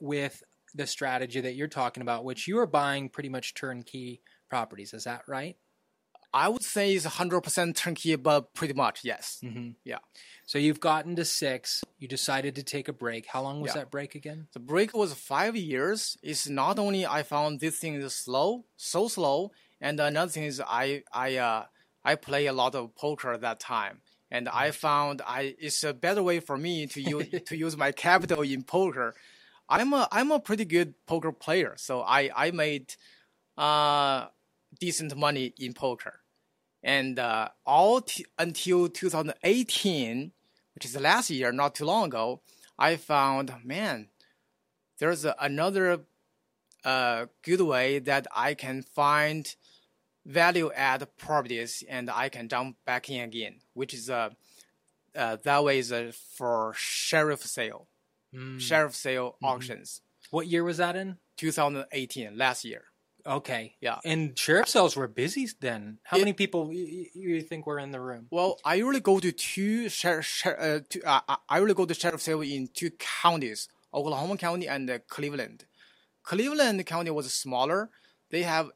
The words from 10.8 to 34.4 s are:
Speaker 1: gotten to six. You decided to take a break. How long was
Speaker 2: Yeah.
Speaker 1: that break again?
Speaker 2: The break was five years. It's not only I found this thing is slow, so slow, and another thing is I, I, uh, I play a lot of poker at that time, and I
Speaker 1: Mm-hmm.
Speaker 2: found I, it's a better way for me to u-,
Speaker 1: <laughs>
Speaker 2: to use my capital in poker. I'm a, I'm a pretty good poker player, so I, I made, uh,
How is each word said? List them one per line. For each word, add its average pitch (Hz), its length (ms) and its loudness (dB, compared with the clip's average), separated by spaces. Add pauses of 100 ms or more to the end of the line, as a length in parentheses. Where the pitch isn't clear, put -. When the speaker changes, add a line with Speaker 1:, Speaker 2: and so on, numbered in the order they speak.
Speaker 1:
gotten 156 360 0
to 165 100 -2
six. - 580 -2 (140)
You 131 100 -12
decided 135 460 -2
to 139 80 -8
take 135 260 -6
a 139 60 -4
break. 117 320 -6
How 131 160 -6
long 139 180 -6
was 123 140 -4
Speaker 2:
Yeah. 139 60 -4
Speaker 1:
that 123 100 -10
break 139 240 -8
again? 151 400 -14
Speaker 2:
The 131 60 -14
break 170 340 0
was 208 180 0
five 175 440 -2
years. 170 640 -2
It's 147 260 -4
not 143 300 0
only 196 260 0
I 151 180 0
found 147 380 -2
this 156 180 -2
thing 160 180 -6
is 139 180 -6
slow, 165 500 0 (140)
so 202 300 0
slow, 175 440 0 (260)
and 147 220 -2
another 147 300 2
thing 156 140 -6
is 139 160 -6
I, 135 420 -2 (100)
I, 131 240 -2
uh, 113 300 0 (380)
I 143 100 4
play 143 320 -2
a 139 60 0
lot 127 220 2
of 117 200 -8
poker 143 400 -4
at 110 80 -8
that 117 180 -4
time, 104 400 -4 (300)
and 123 180 -4
I 135 200 2
Speaker 1:
Mm-hmm. 151 40 0 (140)
Speaker 2:
found 143 400 2
I, 131 320 -4
it's 151 260 -4
a 151 80 -2
better 180 300 0
way 175 180 2
for 147 160 -4
me 160 300 -2
to 139 160 -10
u-, 147 220 -2 (160)
Speaker 1:
<laughs> - 80 -12
Speaker 2:
to 170 80 -6
use 156 200 -2
my 143 160 0
capital 170 480 4
in 135 240 -2
poker. 135 500 0 (540)
I'm 233 240 4
a, 262 180 4
I'm 254 200 2
a 302 100 4
pretty 214 240 -2
good 170 300 2 (120)
poker 160 260 -2
player, 160 440 0
so 127 240 -4
I, 135 340 4
I 156 180 2
made, 151 420 -2 (640)
uh, 147 680 4 (520)